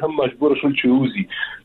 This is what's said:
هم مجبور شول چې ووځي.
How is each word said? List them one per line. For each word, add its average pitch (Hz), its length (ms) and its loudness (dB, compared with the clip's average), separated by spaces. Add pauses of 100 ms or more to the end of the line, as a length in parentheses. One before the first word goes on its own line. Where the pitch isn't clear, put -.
هم 156 120 -4
مجبور 139 460 0
شول 139 120 0
چې - 120 -4
ووځي. 127 380 2 (420)